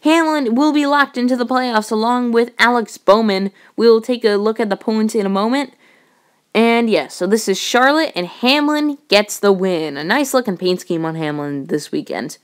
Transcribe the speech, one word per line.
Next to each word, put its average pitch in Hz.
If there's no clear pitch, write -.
Hamlin 311
will 294
be 294
locked 277
into 247
the 240
playoffs 240
along 240
with 233
Alex 233
Bowman. 196
We'll 226
take 233
a 208
look 214
at 220
the 196
points 220
in 208
a -
moment. 233
And 233
yeah, 160
so -
this 214
is 190
Charlotte, 285
and 175
Hamlin 294
gets 208
the 202
win. 170
A 151
nice 254
looking 233
paint 180
scheme 165
on 160
Hamlin 147
this 147
weekend. 110